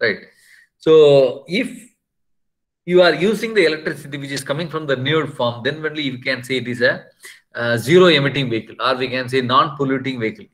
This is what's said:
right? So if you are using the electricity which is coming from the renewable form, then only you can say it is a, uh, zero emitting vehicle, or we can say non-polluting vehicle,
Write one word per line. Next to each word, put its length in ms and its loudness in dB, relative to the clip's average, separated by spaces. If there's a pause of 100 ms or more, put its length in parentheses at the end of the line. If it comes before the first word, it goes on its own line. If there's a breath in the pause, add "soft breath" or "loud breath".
right? 180 -2 (600 soft breath)
So 720 4
if 200 -4 (1160)
you 160 4
are 140 6
using 400 -2
the 100 4
electricity 540 -4
which 140 -10
is 120 -8
coming 240 -6
from 180 -8
the 100 0
renewable 360 -2
form, 300 -4
then 220 -4
only 180 -6
you 160 -6
can 240 -6
say 140 -6
it 120 -6
is 140 -4
a, 220 0 (500 loud breath)
uh, 220 -2
zero 300 6
emitting 440 2
vehicle, 300 -6
or 160 0
we 120 -4
can 200 -6
say 120 0
non-polluting 800 -2
vehicle, 340 -6